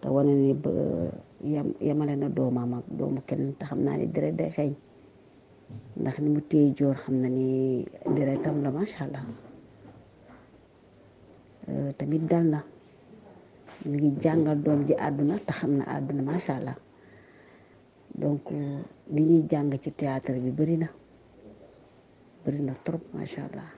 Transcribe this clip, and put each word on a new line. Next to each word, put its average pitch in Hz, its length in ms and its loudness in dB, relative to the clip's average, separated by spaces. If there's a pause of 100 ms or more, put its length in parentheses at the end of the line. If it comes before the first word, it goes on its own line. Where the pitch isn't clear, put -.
Te 139 80 -6
wane 139 260 4
ni 139 200 6
ba, 143 160 -2 (720)
yam-, 147 360 -2
yamale 147 360 0
na 143 120 -2
doomam 123 460 0
ak 123 140 -6
doomu 135 380 -4
kenn, 139 320 -2
te 160 60 -10
xam 139 200 -4
naa 143 120 0
ni 147 100 -2
deret 151 300 0
day 160 140 0
xeeñ. 147 240 -2 (1200)
Ndax 131 240 -2
ni 147 80 2
mu 147 120 4
téye 147 320 6
Dior 139 240 2
xam 135 240 -2
na 127 80 2
ni 131 560 2 (300)
deretam 143 480 0
la, 139 80 0
macha 165 340 -4
allah. 135 200 -8 (2500)
Euh, 139 300 -4
tamit 147 280 0
dal 170 180 4
na. 151 180 2 (1200)
Mi 143 140 0
ngi 143 220 4
jàngal 156 420 4
doom 147 240 4
ji - 80 4
àdduna, 143 440 0
te - 140 -4
xam - 260 0
na 135 60 0
àdduna, 139 380 -4
macha 151 340 -2
allah. 127 200 -6 (1400)
Donc, 147 360 -2 (600)
li 151 120 4
ñuy 160 280 8
jàng 147 280 2
ci 143 140 -6
théâtre 135 480 -2
bi 127 100 -2
bari 156 280 2
na. 160 100 -2 (1600)
Bari 143 160 -2
na 135 120 -2 (120)
trop, 165 160 -4 (120)
macha 143 300 -8 (100)
allah. 139 260 -12